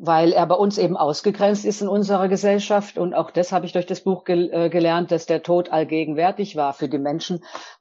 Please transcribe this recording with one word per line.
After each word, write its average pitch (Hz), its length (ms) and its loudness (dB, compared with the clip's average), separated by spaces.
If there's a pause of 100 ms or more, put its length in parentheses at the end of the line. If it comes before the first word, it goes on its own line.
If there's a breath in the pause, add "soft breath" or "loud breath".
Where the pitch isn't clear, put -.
weil 165 320 4
er 175 140 4
bei 165 80 2
uns 202 240 2
eben 180 180 2
ausgegrenzt 202 680 0
ist 208 160 -2
in 202 60 -2
unserer 196 400 2
Gesellschaft. 202 680 0
Und 180 160 -2
auch 160 180 -2
das 180 220 0
habe 180 140 0
ich 170 60 -10
durch 180 120 0
das 190 160 -6
Buch 190 240 -2
gel-, 175 260 0
äh, 170 200 0
gelernt, 170 420 0
dass 160 140 -2
der 160 160 0
Tod 175 280 0
allgegenwärtig 160 840 -2
war 143 160 0
für 147 160 -4
die 143 100 -4
Menschen. 160 460 -4 (360 loud breath)